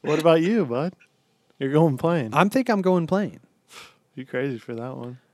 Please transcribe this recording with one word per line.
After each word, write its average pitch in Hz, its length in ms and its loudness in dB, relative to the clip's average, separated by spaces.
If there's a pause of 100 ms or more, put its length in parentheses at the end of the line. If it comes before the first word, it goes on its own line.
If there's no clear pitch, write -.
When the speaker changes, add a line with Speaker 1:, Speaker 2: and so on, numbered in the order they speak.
Speaker 1:
What 151 160 0
about 165 220 4
you, 196 240 0
bud? 139 300 -4 (640)
You're 139 140 -4
going 151 260 4
plane. 165 340 0
Speaker 2:
I 151 160 4
think 254 220 0
I'm 202 100 2
going 180 260 2
plane. 185 340 -4 (760)
Speaker 1:
You 131 100 -14
crazy 131 340 -4
for 120 160 -12
that 127 220 -10
one. 123 220 -14 (160)